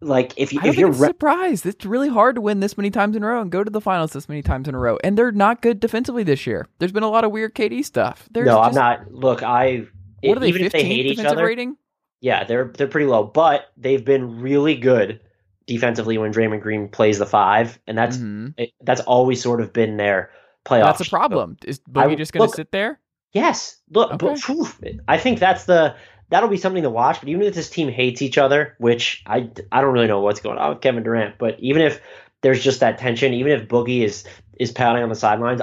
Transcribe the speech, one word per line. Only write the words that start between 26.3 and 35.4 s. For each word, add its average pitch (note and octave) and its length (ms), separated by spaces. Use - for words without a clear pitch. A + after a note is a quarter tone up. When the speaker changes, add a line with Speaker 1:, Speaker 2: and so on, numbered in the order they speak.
Speaker 1:
be G3+ 80
something F#3 260
to C3+ 60
watch. A#2+ 320
But C3+ 80
even F3+ 140
if G3 120
this D#3+ 140
team D#3+ 180
hates B2 340
each C3+ 160
other, C#3+ 420
which A#2+ 460
I, A2+ 240
I B2+ 80
don't C#3 140
really A#2 140
know G2+ 120
what's G#2 220
going - 160
on D3 140
with - 100
Kevin A#2+ 220
Durant, A2+ 340
but A2+ 220
even C#3+ 220
if D3+ 200
there's C3 200
just B2+ 200
that A2+ 160
tension, B2+ 360
even C3 200
if A2+ 160
Boogie A#2+ 340
is, G2+ 220
is A#2+ 120
pouting A#2+ 320
on A2+ 60
the A2 60
sidelines, A#2 480